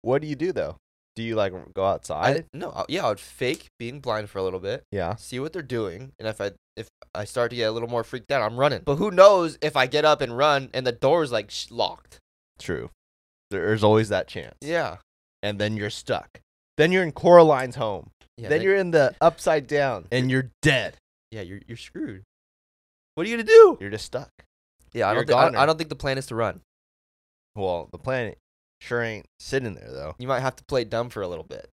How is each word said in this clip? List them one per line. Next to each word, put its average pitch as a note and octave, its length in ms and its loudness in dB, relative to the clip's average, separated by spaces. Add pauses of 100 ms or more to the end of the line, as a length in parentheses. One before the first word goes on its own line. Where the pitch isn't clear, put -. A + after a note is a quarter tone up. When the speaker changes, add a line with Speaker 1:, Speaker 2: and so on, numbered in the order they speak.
Speaker 1:
What G3+ 200 0
do D#3 60 -12
you D3 80 -6
do, E3 160 -4
though? D#2 240 -6 (400)
Do A2+ 60 -10
you, A2+ 140 -4
like, G2 160 0 (220)
go F#2+ 100 -2
Speaker 2:
I, G2 80 2
Speaker 1:
outside? G#2 600 -4
Speaker 2:
no, D#3 180 -12
I, - 180 -8
yeah, E3+ 180 -6
I - 40 0
would G2+ 100 -6
fake - 460 -8 (120)
being B2+ 220 -12
blind G#2+ 300 -8
for G2+ 80 -10
a F#2+ 40 -4
little F#2 160 -6
bit. G2+ 320 -4
Speaker 1:
Yeah. F#2+ 240 -4
Speaker 2:
See - 240 -12
what D3 140 -8
they're F3 100 -10
doing. A#2 560 -8
And A2 80 -10
if G#2+ 140 -8
I, G2+ 120 -4 (240)
if G#2+ 120 -14 (260)
I G#2 100 -8
start A#2+ 260 -4
to B2 60 -10
get A#2 120 -2
a - 40 0
little A#2 160 -6
more A#2 140 -4
freaked C3 300 -10
out, C3 100 0
I'm A2+ 160 -4
running. C3+ 260 0
But C#3+ 120 0
who G3 160 -2
knows F3+ 500 8
if D3 140 -2
I B2+ 100 4
get D3 180 0
up D3+ 160 4
and A#2+ 160 -4
run C#3 380 0
and B2+ 120 -4
the B2 60 2
door's, C#3+ 380 0
like, G#2+ 220 -4
sh-, - 180 -12
locked. - 480 -6 (400)
Speaker 1:
True. C2+ 320 -8 (600)
There's G2+ 340 0
always G#2+ 240 4
that F#2+ 180 -2
chance. - 340 -16
Speaker 2:
Yeah. C#3+ 360 -6 (460)
Speaker 1:
And G2+ 180 -6
then G#2+ 160 -2
you're G#2 140 -6
stuck. - 500 -8 (380)
Then E3 120 4
you're F#3 140 2
in D3+ 80 -6
Coraline's D3+ 640 6
home. G#2 340 -6 (260)
Speaker 2:
Yeah, A2+ 120 -14
Speaker 1:
Then G2+ 100 0
Speaker 2:
then A2 40 -2
Speaker 1:
you're G3 140 2
in F#3 140 -2
the D3 300 4
upside D#3 480 2
down B2+ 420 -2
and B2+ 180 0
you're C3 220 -2 (120)
dead. B2 340 2 (340)
Speaker 2:
Yeah, A2 120 -12
you're, G2+ 260 -14
you're A2+ 80 -14
screwed. G#2 480 -14 (880)
What E3 100 -6
are A3 60 -6
you A#3 60 -4
gonna A3+ 100 -6
do? A4 340 10
Speaker 1:
You're G2 100 -10
just G#2+ 160 -10
stuck. - 240 -10 (640)
Speaker 2:
Yeah, A#2+ 160 0
I G#3 40 2
Speaker 1:
You're C3 120 0
Speaker 2:
don't - 0 -
Speaker 1:
a - 40 -4
Speaker 2:
think, B2 100 6
I, D3 60 8
Speaker 1:
goner. C3+ 140 2
Speaker 2:
I C#3 80 4
don't D#3 120 0
think D#3+ 120 -8
the D3+ 40 -8
plan C3+ 240 -4
is C3 100 -10
to A#2 60 -10
run. A2 280 -4 (920)
Speaker 1:
Well, F2+ 380 -4
the F2 60 -16
plan B2+ 360 -6 (460)
sure A#2+ 220 -4
ain't A2 240 -8 (120)
sitting B2+ 360 -6
there, A1 180 -18
though. C#2+ 260 -12
Speaker 2:
You B2 80 -10
might B2+ 140 -2
have C3 160 -4
to - 80 -20
play B2+ 180 -4
dumb A#2 280 -6
for G#2+ 120 -10
a F2+ 60 -6
little E2 160 -10
bit. G1+ 240 -18 (100)